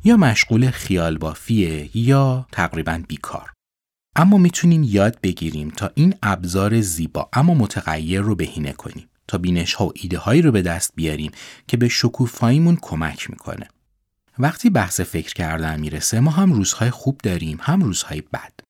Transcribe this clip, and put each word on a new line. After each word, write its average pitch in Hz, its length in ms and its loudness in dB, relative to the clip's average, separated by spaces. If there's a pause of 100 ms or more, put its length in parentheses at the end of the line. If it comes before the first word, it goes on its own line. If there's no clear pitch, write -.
یا 233 120 6
مشغول 127 540 4
خیال 82 480 -2
بافیه 78 800 -2
یا 131 560 2
تقریباً 82 560 -4
بیکار. - 440 -12 (640)
اما 190 220 6
می‌تونیم 175 460 4
یاد 101 380 2
بگیریم 80 460 -4
تا 92 260 -8
این 175 280 4
ابزار 98 580 0
زیبا 82 520 -4
اما 165 220 4
متغیر 90 680 -2
رو 104 140 0
بهینه 78 380 -6
کنیم، - 360 -16 (180)
تا 101 120 -6
بینش‌ها 87 480 -2
و - 80 -6
ایده‌هایی 92 480 0
رو 151 100 4
به 101 100 2
دست 85 320 -4
بیاریم 76 360 -4 (360)
که - 100 0
به 120 120 2
شکوفاییمون 127 960 2
کمک - 480 -8
می‌کنه. - 380 -14 (720)
وقتی 160 300 2
بحث 107 300 0
فکر - 340 -6
کردن 80 460 -4
می‌رسه، 76 400 -2
ما 151 100 4
هم 180 220 4
روزهای 110 380 0
خوب 135 320 -4
داریم، 85 380 -4
هم 185 220 0
روزهای 139 380 -4
بد. - 320 -12 (180)